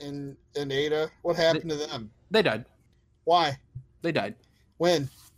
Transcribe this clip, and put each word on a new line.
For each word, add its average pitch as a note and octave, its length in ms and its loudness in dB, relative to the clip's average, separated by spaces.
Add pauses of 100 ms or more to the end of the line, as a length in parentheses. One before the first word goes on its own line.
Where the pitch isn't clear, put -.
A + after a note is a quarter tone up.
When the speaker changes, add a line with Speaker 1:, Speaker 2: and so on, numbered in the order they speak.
Speaker 1:
and, C#3+ 360 -10 (180)
and C#3+ 160 -4
Ada? D3+ 380 0 (140)
What E3+ 120 0
happened E3 340 2
Speaker 2:
They D3+ 80 -4
Speaker 1:
to D#3 100 -6
them? B2 220 -10 (220)
Speaker 2:
they G#3 100 4
died. A#2+ 220 0 (640)
Speaker 1:
Why? D#3+ 340 4 (420)
Speaker 2:
They E3 120 -2
died. G#2+ 220 -2 (420)
Speaker 1:
When? D#3+ 320 2 (280)